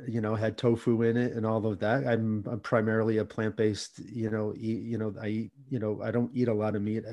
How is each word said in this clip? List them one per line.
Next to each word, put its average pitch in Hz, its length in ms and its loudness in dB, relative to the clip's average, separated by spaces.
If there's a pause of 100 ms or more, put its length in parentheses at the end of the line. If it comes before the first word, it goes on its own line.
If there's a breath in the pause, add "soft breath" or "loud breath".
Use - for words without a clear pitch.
you 117 140 -2
know, 107 140 0
had 110 220 0
tofu 117 460 2
in 117 140 4
it 123 160 0
and 110 120 -2
all 110 200 2
of 104 140 0
that. 127 260 2
I'm, 113 440 0
I'm 117 100 -4
primarily 110 580 2
a 107 80 2
plant-based, 107 760 -2
you 110 300 -4
know, 107 260 -2
eat, 110 280 -4
you 117 140 -4
know, 107 240 -2
I 110 60 -4
eat, 110 240 -4 (180)
you 127 100 -2
know, 107 240 -2
I 113 80 -2
don't 120 240 2
eat 123 120 2
a 113 60 2
lot 107 220 2
of 104 60 0
meat 107 320 -2